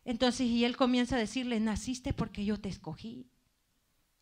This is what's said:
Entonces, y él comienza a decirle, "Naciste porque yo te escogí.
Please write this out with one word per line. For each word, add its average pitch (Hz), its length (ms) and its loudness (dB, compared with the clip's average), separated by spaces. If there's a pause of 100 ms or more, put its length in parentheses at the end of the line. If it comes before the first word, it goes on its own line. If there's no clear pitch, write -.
Entonces, 247 440 2
y 233 160 4
él 240 120 2
comienza 247 400 4
a - 20 2
decirle, 240 420 -2
"Naciste 226 540 -2
porque 214 300 -4
yo 208 140 0
te 202 120 -8
escogí. 226 580 -12 (920)